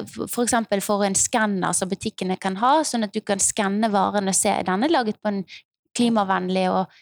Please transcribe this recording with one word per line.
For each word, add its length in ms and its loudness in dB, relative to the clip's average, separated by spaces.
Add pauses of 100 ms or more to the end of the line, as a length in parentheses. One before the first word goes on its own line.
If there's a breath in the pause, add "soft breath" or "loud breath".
(300)
for 160 -2
eksempel 340 0
for 240 0
en 140 0
skanner 580 0
som 140 -2
butikkene 500 -4
kan 220 -4
ha, 220 4
sånn 200 -2
at 80 -4
du 80 -4
kan 220 -2
skanne 500 0
varen 400 2
og 60 -2
se, 160 2 (100)
«Den 220 0
er 80 2
laget 260 0
på 80 -6
en 160 -2 (520 loud breath)
klimavennlig 760 2
og 160 0 (140 soft breath)